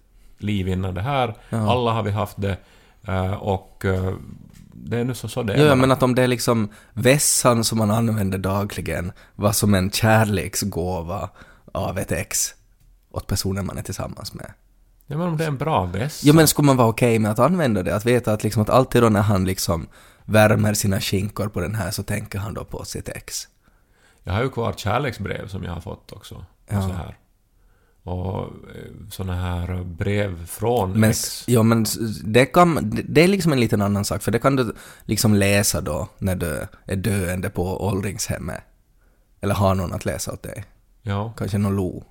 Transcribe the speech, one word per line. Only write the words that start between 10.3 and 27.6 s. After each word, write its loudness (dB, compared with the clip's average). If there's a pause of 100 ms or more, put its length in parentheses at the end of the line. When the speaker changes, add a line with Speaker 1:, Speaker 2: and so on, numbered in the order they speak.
Speaker 2:
av -4
ett -4
ex -4 (580)
åt -8
personen -4
man -8
är -8
tillsammans -10
med. -14 (560)
Speaker 1:
Ja, -8
men -2
om -2
det -2
är -2
en -4
bra 0
vässa. -2
Speaker 2:
Ja, 10
men 8
skulle 2
man 6
vara 6
okej 2
med 2
att 0
använda 2
det? 0
Att -2
veta 2
att, -2
liksom, 0
att 0
alltid 4
då 8
när 4
han, 2
liksom, -2 (380)
värmer 4
sina 0
skinkor -2
på -6
den -4
här -4
så -6
tänker -8
han -8
då -10
på -12
sitt -12
ex. -12 (760)
Speaker 1:
Jag -6
har 0
ju -2
kvar -4
kärleksbrev -4
som -10
jag -8
har -10
fått -14
också. -20
Och -18 (240)
Speaker 2:
Ja. -2
Speaker 1:
så -2
här. -10 (840)